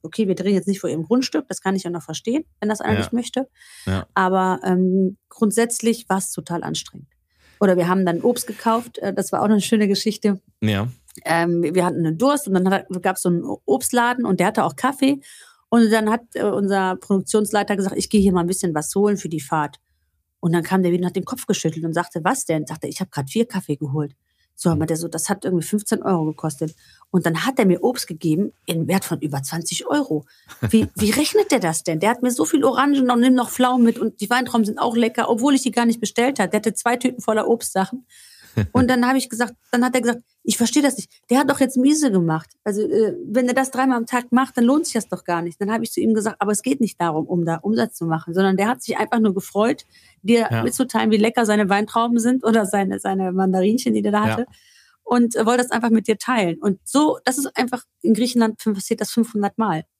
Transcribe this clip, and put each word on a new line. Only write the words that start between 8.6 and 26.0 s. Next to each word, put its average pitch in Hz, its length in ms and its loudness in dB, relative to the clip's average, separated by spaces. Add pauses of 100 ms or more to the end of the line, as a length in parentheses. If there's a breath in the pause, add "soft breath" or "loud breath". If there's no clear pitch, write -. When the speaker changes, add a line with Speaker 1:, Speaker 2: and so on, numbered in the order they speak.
Speaker 1:
äh, 196 160 -6
das 196 180 -4
war - 80 -2
auch 208 60 2
eine 208 160 4
schöne 214 260 2
Geschichte. 202 520 0 (200)
Speaker 2:
Ja. 107 280 0 (360)
Speaker 1:
Ähm, 170 380 0
wir 175 240 0
hatten 165 200 0
einen 160 120 -2
Durst 277 300 2
und 190 60 0
dann 185 160 2
hat, - 160 0 (160)
gab's 190 200 -2
so 180 80 0
einen 170 140 0 (200)
Obstladen 240 600 0
und 185 140 0
der 180 80 2
hatte 214 160 0
auch 135 120 -2
Kaffee. 269 440 0 (500 loud breath)
Und 233 220 6
dann 214 180 2
hat, 240 120 0 (120)
äh, - 100 -2
unser 196 520 0
Produktionsleiter 202 800 0
gesagt, 190 200 -4
„Ich - 140 -4
gehe 208 100 4
hier 196 120 6
mal 180 100 2
ein 170 40 0
bisschen 180 280 -2
was 151 200 -4
holen 202 220 2
für 190 140 -10
die 156 100 -6
Fahrt.“ 147 380 -4 (600)
Und 165 140 0
dann 170 80 2
kam 190 200 0
der 175 100 2
wieder 180 100 0
und 180 60 -2
hat - 80 -6
den 185 80 -4
Kopf - 220 -10
geschüttelt 160 380 -2
und 165 100 -4
sagte, 170 300 -4
„Was 247 200 0
denn?“ 156 220 -2
Sagte, - 220 -10
„Ich - 120 -10
hab 190 100 -6
grad 139 200 -6
vier 226 160 0
Kaffee 165 300 -6
geholt.“ 147 360 -4 (460)
So, 170 120 0
Speaker 2:
Mhm. 156 80 2
Speaker 1:
meinte 160 160 -2
er 156 40 -4
so, 165 100 -6
„Das 165 220 -8
hat 196 140 -4
irgendwie 175 220 0
fünfzehn - 360 -4